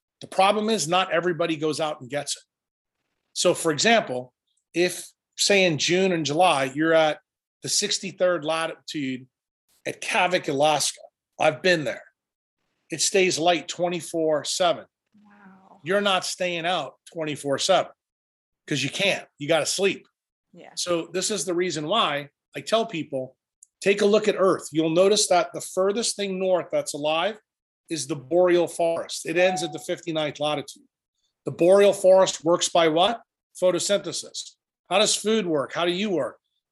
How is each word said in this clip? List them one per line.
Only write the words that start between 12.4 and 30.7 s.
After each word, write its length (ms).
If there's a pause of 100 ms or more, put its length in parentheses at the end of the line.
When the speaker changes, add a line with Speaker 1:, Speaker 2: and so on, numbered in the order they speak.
Speaker 1:
It 100
stays 380
light 300
twenty-four 760
seven. 400 (400)
Speaker 2:
Wow. 600
Speaker 1:
You're 160
not 240
staying 420
out 280 (180)
twenty-four 460
seven 340 (720)
'cause 160
you 80
can't. 360 (120)
You 80
gotta 200
sleep. 400 (460)
Speaker 2:
Yeah. 220
Speaker 1:
So 380
this 180
is 140
the 100
reason 320
why 440 (260)
I 40
tell 260
people, 500 (440)
take 200
a 60
look 200
at 100
Earth. 360
You'll 180
notice 380
that 240
the 80
furthest 560
thing 240
north 320
that's 220
alive 440 (500)
is 200
the 80
boreal 500
forest. 600
It 100
ends 260
at 100
the 60
fifty-ninth 600
latitude. 420 (600)